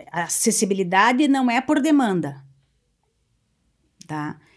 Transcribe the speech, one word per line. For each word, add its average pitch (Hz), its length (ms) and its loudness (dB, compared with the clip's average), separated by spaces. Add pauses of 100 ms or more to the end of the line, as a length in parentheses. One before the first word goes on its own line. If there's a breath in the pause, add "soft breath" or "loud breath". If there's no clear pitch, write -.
(100)
a 170 140 -6
acessibilidade 208 1040 0
não 269 200 2
é 240 120 0
por 302 200 0
demanda, 214 640 0 (1600)
tá? 156 320 -8 (180 soft breath)